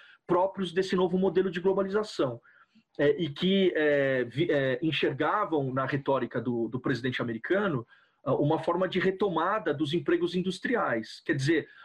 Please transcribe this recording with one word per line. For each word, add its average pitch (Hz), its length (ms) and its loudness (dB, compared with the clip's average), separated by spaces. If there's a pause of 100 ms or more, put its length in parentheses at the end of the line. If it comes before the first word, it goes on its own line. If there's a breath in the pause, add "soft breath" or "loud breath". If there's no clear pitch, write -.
(280 loud breath)
próprios 190 440 0
desse 190 240 2
novo 180 220 2
modelo 185 320 2
de 175 100 -6
globalização. 190 800 -2 (600 soft breath)
É, 147 100 4 (100)
e 160 100 -2
que, 185 460 2
é, 139 480 2
vi-, 120 280 0
é, 135 300 2
enxergavam 156 920 0
na 131 120 0
retórica 131 560 -2
do, 120 260 -2
do 117 120 -6
presidente 127 420 -2
americano, 131 640 -2 (380 soft breath)
ah, 131 120 0
uma 151 240 2
forma 175 280 0
de 185 120 -4
retomada 185 720 0
dos 143 200 -2
empregos 170 420 0
industriais. 180 920 -2
Quer 165 100 0
dizer, 139 320 0 (180 loud breath)